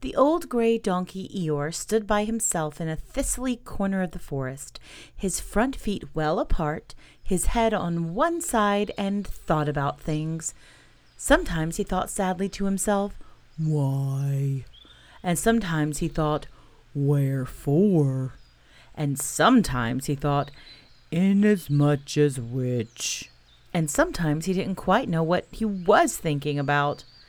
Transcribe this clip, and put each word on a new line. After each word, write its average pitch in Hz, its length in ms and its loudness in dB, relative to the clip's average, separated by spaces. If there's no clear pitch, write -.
The 262 140 -8
old 294 320 2
gray 233 300 2
donkey 190 580 -4
Eeyore 156 380 -2
stood 214 340 -2
by 208 160 2
himself 208 560 -2
in 165 80 -4
a 160 80 -4
thistly 254 640 -4
corner 196 440 -2
of 180 100 -2
the 180 80 -10
forest, 135 600 -8
his - 280 -4
front 254 340 0
feet - 280 -4
well 156 260 0
apart, 165 560 0
his - 260 0
head 226 260 2
on 170 400 -2
one 330 260 0
side, 208 580 0
and 202 300 -2
thought 156 400 -2
about 143 320 -2
things. 156 540 -4
Sometimes 170 580 2
he 214 80 -2
thought 185 260 -2
sadly 185 380 -2
to 196 160 -6
himself, 196 560 0
Why? 139 1040 0
And 175 160 -2
sometimes 165 600 2
he 170 100 -2
thought, 156 400 -2
Wherefore? 139 1400 2
And 143 240 -2
sometimes 135 840 2
he 147 100 -2
thought, 143 340 0
Inasmuch 170 1080 4
as 147 220 4
which? 123 920 -4
And 160 160 2
sometimes 165 560 0
he 185 80 0
didn't 185 220 -2
quite 208 340 2
know 165 140 2
what 165 280 0
he - 140 -4
was 202 500 4
thinking 147 420 -2
about. 143 460 0